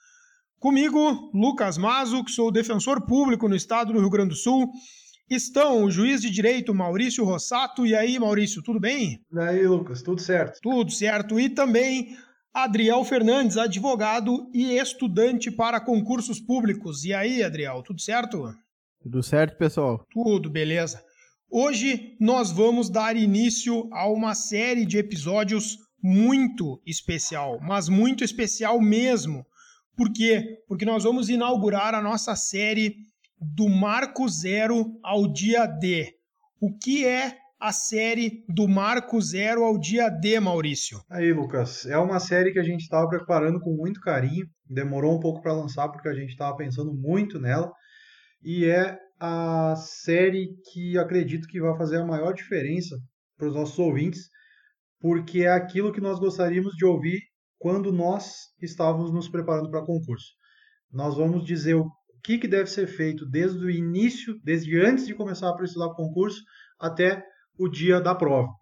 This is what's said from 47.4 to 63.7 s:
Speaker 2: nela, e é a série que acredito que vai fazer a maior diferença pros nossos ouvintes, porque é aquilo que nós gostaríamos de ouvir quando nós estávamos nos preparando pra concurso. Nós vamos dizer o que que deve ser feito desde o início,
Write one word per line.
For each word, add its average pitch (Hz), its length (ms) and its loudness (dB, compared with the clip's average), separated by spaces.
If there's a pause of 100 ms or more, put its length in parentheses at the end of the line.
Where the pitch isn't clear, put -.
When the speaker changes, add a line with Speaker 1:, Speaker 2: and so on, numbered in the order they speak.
Speaker 2:
nela, 139 280 0 (720)
e 170 220 -2
é 180 340 2 (260)
a 165 520 0
série 180 720 0 (260)
que 175 240 -2
acredito 165 500 0
que 180 140 -8
vai 160 160 0
fazer 160 200 -2
a 170 60 0
maior 165 300 -2
diferença 165 640 -4 (420)
pros 151 160 -4
nossos 151 240 -4
ouvintes, 165 440 0 (800)
porque 165 420 0
é 175 100 4
aquilo 180 420 0
que 196 80 -6
nós 196 180 -2
gostaríamos 185 540 0
de 165 100 -6
ouvir 175 360 2 (400)
quando 196 320 0
nós 180 400 -2 (280)
estávamos 165 540 -2
nos 170 160 -4
preparando 160 400 -2
pra 156 160 -6
concurso. 160 400 -4 (640)
Nós 139 260 -4
vamos 165 280 0
dizer 165 300 0
o 160 100 2 (380)
que 233 160 0
que 233 80 -4
deve 190 200 2
ser 190 200 -4
feito 156 420 -4
desde 175 340 0
o 180 60 -2
início, 180 640 0 (100)